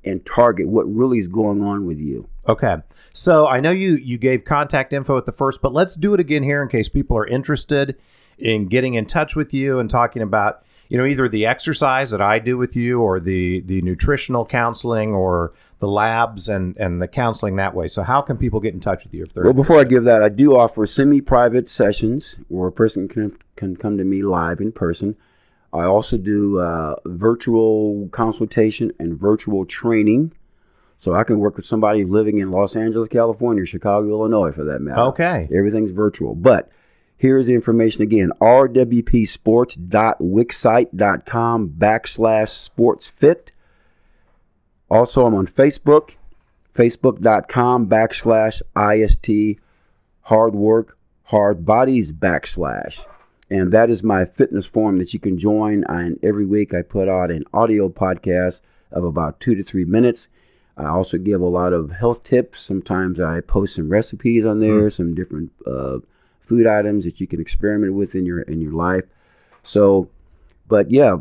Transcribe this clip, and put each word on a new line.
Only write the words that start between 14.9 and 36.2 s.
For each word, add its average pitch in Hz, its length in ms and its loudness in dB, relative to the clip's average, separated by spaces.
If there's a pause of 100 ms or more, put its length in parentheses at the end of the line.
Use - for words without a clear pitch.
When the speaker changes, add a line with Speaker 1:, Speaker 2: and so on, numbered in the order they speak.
Speaker 2:
or 90 400 -2 (260)
the 101 80 -6
labs 110 640 -2
and, 92 300 -4
and 87 220 -4
the 87 60 -4
counseling 110 500 -2
that 98 180 -4
way. 85 120 -6
So 98 160 -6
how 127 180 0
can 135 180 -6
people 110 200 -2
get 101 160 -6
in 92 60 -12
touch 95 240 -6
with - 100 -20
you 82 80 -12
if 85 100 -16
they're 87 120 -4
Speaker 1:
Well, 117 80 6
before 143 240 6
I 147 40 10
Speaker 2:
interested? 127 160 4
Speaker 1:
give 117 80 4
that, 113 180 6
I 107 80 6
do 131 260 6
offer 113 300 4
semi-private 127 840 2
sessions 113 680 -2 (100)
where 92 200 -4
a 90 40 -8
person 107 340 -2
can, 104 300 -8 (180)
can 95 220 -10
come 104 220 -6
to 92 60 -2
me 98 180 -2
live 87 380 -2
in 110 120 -6
person. 98 420 -6 (580)
I 82 120 -4
also 107 340 0
do, 101 400 -2
uh, 82 380 -4 (100)
virtual 107 1040 0
consultation 113 880 -2
and 82 200 -6
virtual 101 460 0
training. 113 680 0 (680)
So 87 160 -4
I 107 100 2
can 110 140 0
work 101 180 0
with 95 100 -14
somebody 107 380 0
living 104 340 0
in 95 120 -4
Los 95 260 0
Angeles, 110 320 -2
California, 117 580 0
Chicago, 104 420 -2
Illinois, 107 440 0
for 73 120 -8
that 69 160 -6
matter. 73 220 -4
Speaker 2:
Okay. 135 520 -2
Speaker 1:
Everything's 104 360 0
virtual. 101 440 -2